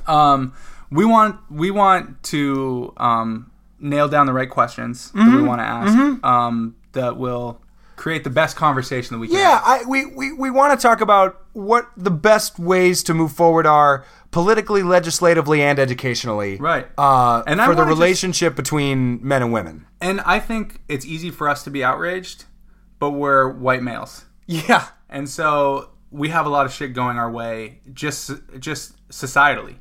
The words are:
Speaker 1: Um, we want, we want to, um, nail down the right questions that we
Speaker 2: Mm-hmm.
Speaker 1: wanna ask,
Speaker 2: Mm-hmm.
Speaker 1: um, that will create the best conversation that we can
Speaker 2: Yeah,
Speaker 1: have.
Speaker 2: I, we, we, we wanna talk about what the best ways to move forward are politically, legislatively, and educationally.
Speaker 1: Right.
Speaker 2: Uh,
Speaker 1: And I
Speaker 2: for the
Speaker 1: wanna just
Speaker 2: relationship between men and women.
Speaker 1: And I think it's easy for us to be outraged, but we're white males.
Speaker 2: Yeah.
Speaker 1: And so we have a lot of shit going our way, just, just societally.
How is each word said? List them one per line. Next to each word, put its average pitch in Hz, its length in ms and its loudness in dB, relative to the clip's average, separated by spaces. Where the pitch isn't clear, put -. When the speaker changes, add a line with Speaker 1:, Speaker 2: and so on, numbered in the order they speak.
Speaker 1:
Um, 143 480 2
we 160 140 2
want, 220 320 4
we 156 220 -4
want 190 540 0
to, 135 720 -4
um, 113 520 -2
nail 143 280 -2
down 143 200 2
the 131 60 -2
right 131 180 -4
questions 120 600 -6
that 208 120 4
we 233 120 8
Speaker 2:
Mm-hmm. 294 100 2
Speaker 1:
wanna 240 160 -2
ask, 117 340 -2
Speaker 2:
Mm-hmm. 269 260 2
Speaker 1:
um, 117 520 0
that 123 260 -4
will 120 440 -8
create - 280 -6
the 156 60 -8
best 147 260 0
conversation 131 580 -2
that 117 60 -8
we 113 80 -8
can 339 80 -2
Speaker 2:
Yeah, 359 240 4
Speaker 1:
have. - 60 -4
Speaker 2:
I, 247 200 2
we, 269 200 -2
we, 269 260 -10
we 269 180 -6
wanna 269 280 4
talk 226 240 2
about 196 400 2
what 220 340 0
the 185 120 -4
best 208 480 2
ways 180 460 2
to 170 100 -2
move 160 200 0
forward 165 340 4
are 147 380 4
politically, 208 520 2
legislatively, 165 760 2
and 143 180 2
educationally. 120 800 -4
Speaker 1:
Right. 160 260 -4
Speaker 2:
Uh, 123 480 4
Speaker 1:
And 156 160 0
I 233 40 4
Speaker 2:
for 269 100 4
the 160 60 2
Speaker 1:
wanna 156 100 2
just 156 80 0
Speaker 2:
relationship 175 560 0
between 135 680 -2
men 135 200 0
and 120 100 -2
women. 87 340 -6
Speaker 1:
And 190 220 -4
I 196 180 0
think 220 480 -8
it's 139 180 -6
easy 160 240 -10
for 147 200 -4
us 139 140 -4
to - 60 -16
be 139 140 -6
outraged, 170 600 -6
but 147 120 -4
we're 139 400 2
white 127 320 -2
males. 117 400 -10
Speaker 2:
Yeah. 165 380 0
Speaker 1:
And 139 180 -10
so 143 640 -2
we 147 200 -6
have 160 160 -2
a 151 40 -4
lot 143 160 0
of 127 60 -6
shit 131 220 -10
going 123 240 -4
our 117 120 -4
way, 117 520 -10
just, 143 400 -8
just 143 340 -10
societally. 131 720 0